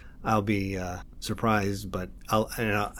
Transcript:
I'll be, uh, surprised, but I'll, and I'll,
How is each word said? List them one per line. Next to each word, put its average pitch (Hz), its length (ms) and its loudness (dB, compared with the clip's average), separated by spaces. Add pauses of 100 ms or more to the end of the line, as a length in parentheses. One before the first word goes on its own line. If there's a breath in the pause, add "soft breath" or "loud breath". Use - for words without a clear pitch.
(260 loud breath)
I'll 110 160 4
be, 98 360 0
uh, 90 200 -4 (240)
surprised, 101 680 2
but 92 200 -4 (180)
I'll, 110 300 4
and 110 180 2
I'll, 104 240 0